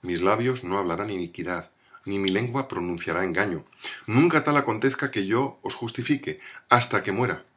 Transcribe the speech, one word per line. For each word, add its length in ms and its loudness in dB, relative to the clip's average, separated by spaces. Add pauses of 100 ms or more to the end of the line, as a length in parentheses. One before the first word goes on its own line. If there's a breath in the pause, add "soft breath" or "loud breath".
Mis 200 -2
labios 400 2
no 160 -2
hablarán 320 -2
iniquidad, 600 -6 (340 loud breath)
ni 160 -2
mi 80 0
lengua 400 -2
pronunciará 560 -4
engaño. 400 -2 (420 loud breath)
Nunca 380 6
tal 120 4
acontezca 540 0
que 160 -2
yo 360 0
os 120 -6
justifique, 640 -4 (300 loud breath)
hasta 340 4
que 80 -2
muera. 340 -2 (120)